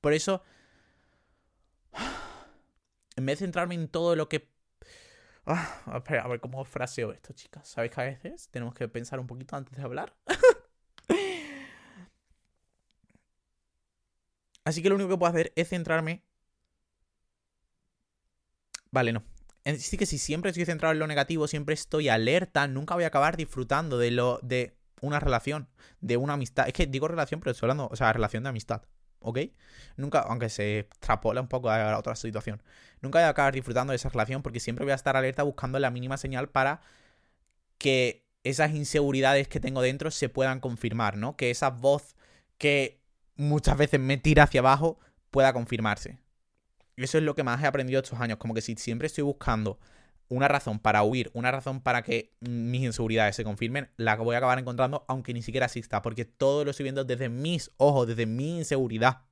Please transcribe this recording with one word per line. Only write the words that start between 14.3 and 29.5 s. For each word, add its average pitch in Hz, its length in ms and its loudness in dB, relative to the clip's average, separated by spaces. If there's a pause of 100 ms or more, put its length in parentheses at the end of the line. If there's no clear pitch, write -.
Así 160 180 -2
que 180 60 4
lo 208 60 4
único 196 160 -2
que 185 80 0
puedo 170 120 4
hacer 165 260 0
es 165 120 -2
centrarme. 165 540 -2 (2750)
Vale, 123 220 2
no. 110 120 -4 (400)
En, 143 140 -2
sí - 180 -6
que 202 100 0
si 151 120 -4
siempre 170 320 -2
estoy 170 140 -2
centrado 160 280 0
en 156 60 2
lo 156 80 0
negativo, 151 420 0
siempre 151 260 -2
estoy 156 340 -2
alerta, 156 580 2
nunca 139 280 -4
voy 175 100 2
a 160 40 0
acabar 151 280 4
disfrutando 139 640 -2
de 120 120 4
lo, 123 320 2
de 123 340 -4 (240)
una 147 200 -2
relación, 139 480 -2 (320)
de 120 160 0
una 143 180 0
amistad. 135 320 0
Es 135 80 -4
que 170 120 2
digo 135 220 -2
relación, 165 320 -2
pero 127 120 -2
estoy - 140 -2
hablando, 135 240 0
o - 60 -12
sea, 117 160 2
relación 110 300 -2
de 135 80 -8
amistad, 113 320 -6 (380)
¿ok? 120 180 -6 (580)